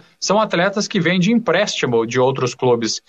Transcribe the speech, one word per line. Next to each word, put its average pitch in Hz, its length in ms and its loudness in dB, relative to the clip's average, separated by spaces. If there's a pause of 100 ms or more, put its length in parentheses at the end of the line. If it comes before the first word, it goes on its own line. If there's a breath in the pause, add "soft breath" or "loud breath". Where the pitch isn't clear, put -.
(200 loud breath)
são 202 220 0
atletas 202 460 -2
que 208 120 -2
vêm 180 200 0
de 180 120 2
empréstimo 170 760 0
de 120 140 -2
outros 131 340 0
clubes. 117 560 0